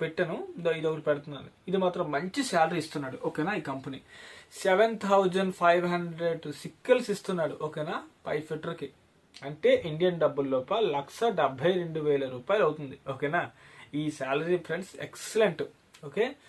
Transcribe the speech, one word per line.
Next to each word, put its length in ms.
పెట్టాను, 320
ఇదో, 200
ఇది 120
ఒకటి 180
పెడుతున్నాను. 420
ఇది 160
మాత్రం 220
మంచి 260
శాలరీ 320
ఇస్తున్నాడు, 340
ఓకేనా? 320
ఈ 0
కంపెనీ 280
సెవెన్ 320
థౌజండ్ 520
ఫైవ్ 240
హండ్రెడ్ 580
సిక్కల్స్ 520
ఇస్తున్నాడు, 520
ఓకేనా? 360
పైప్ 260
ఫిట్టర్కి, 380
అంటే 420
ఇండియన్ 340
డబ్బుల 320
లోపల 260
లక్ష 240
డెబ్బై 300
రెండు 260
వేల 160
రూపాయలు 320
అవుతుంది, 300
ఓకేనా? 380
ఈ 160
శాలరీ 380
ఫ్రెండ్స్ 400
ఎక్సలెంట్, 560
ఓకే? 180